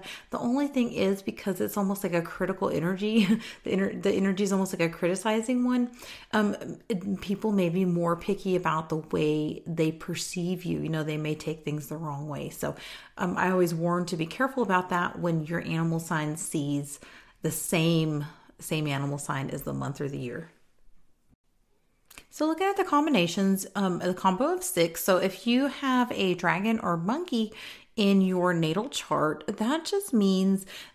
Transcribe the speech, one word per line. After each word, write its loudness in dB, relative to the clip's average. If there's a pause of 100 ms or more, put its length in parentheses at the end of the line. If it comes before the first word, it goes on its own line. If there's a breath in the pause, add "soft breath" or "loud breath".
(300 loud breath)
The -6
only 2
thing 0
is, 2
because -4
it's -2
almost 0
like -2
a 2
critical -2
energy, 2
<laughs> 0
the -2
ener-, 0
the 2
energy 2
is 0
almost 0
like 0
a -4
criticizing 0
one. 2 (400 loud breath)
Um, 0
it, -2
people -2
may 4
be 2
more 2
picky -2
about 0
the -2
way 0
they 0
perceive -4
you. -2
You -4
know, -2
they -4
may -2
take -8
things -4
the -8
wrong -8
way. -8
So, -6 (440 loud breath)
um, -2
I 4
always 4
warn 0
to -4
be 0
careful 0
about 2
that -2
when 0
your -4
animal 0
sign -2
sees -2 (440 loud breath)
the 0
same, 2 (340 loud breath)
same -2
animal -2
sign -4
as -6
the -6
month -6
or -2
the -6
year. -8 (1800 loud breath)
So -4
looking 0
at 0
the 0
combinations, 2
um, 0
the -2
combo 2
of -4
six. 0
So 4
if 0
you 4
have 0
a 0
dragon 0
or 0
monkey -2 (420 loud breath)
in 6
your 4
natal 0
chart, 0
that 0
just -2
means 4 (300 loud breath)